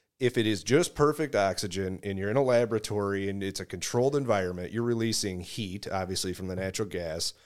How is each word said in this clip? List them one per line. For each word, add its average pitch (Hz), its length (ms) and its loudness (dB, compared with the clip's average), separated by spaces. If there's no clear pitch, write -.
If 123 180 2
it 110 80 2
is 107 160 2
just 147 320 4
perfect 147 400 2
oxygen 95 680 0
and 98 120 -4
you're 98 140 -2
in 117 60 0
a 139 60 6
laboratory 104 840 2
and 98 140 -4
it's 95 160 -4
a 92 80 -8
controlled 123 480 0
environment, 95 580 0
you're 117 120 -2
releasing 113 560 0
heat, 95 500 -8
obviously 95 420 -2
from 95 140 -8
the 92 80 -4
natural 95 340 -4
gas, 82 460 -4